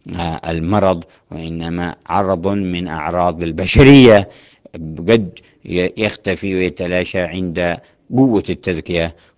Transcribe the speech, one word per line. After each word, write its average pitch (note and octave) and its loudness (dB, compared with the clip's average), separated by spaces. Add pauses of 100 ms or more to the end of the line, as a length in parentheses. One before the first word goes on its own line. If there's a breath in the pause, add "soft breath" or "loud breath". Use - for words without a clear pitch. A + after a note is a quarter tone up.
(160)
آه، E2+ -6
المرض، F2 0 (280 soft breath)
وإنما E2 -6 (120)
عرض F#2 -2
من F#2 -4
أعراض E2 -4
البشرية G#2+ 6 (800 soft breath)
قد G#2+ 0 (260 soft breath)
ي-، F2+ -2
يختفي G2+ -4
ويتلاشى F2+ -4
عند F2 -4 (340 soft breath)
قوة A#2+ 2
التزكية، E2+ -4 (220 soft breath)